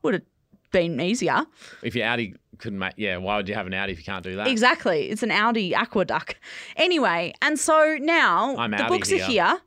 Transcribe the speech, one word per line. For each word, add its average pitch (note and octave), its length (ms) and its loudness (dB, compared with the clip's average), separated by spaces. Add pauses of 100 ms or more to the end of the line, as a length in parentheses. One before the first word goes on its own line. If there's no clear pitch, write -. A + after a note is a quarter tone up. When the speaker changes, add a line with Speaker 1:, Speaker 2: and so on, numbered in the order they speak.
Speaker 1:
Would A#3+ 100 2
have E3+ 100 -2 (480)
been E3+ 300 2
easier. F3 440 0 (380)
Speaker 2:
If - 120 -6
your A2 100 0
Audi A#2 300 -2 (240)
couldn't G2+ 200 -8
make, F#2 160 -4
yeah, G2 220 -2
why F#2+ 200 -2
would G2+ 120 -2
you G2+ 60 -4
have G2 120 -4
an F#2 60 -6
Audi G2 180 -4
if F2 60 -8
you - 80 -18
can't F#2+ 180 -8
do F#2 140 -8
that? G#2 100 -2
Speaker 1:
Exactly. A3+ 640 2
It's G#3+ 140 -6
an G#3+ 80 -4
Audi G#3+ 440 0
Aqueduct. E3 600 -2 (420)
Anyway, G#3+ 640 0
and D4+ 180 0
so D#4 400 4
now C4 580 4
Speaker 2:
I'm A#2 140 0
Speaker 1:
the - 120 0
Speaker 2:
Audi - 100 0
Speaker 1:
books - 160 -2
Speaker 2:
here. F#4+ 140 2
Speaker 1:
are - 40 -2
here. A3+ 400 2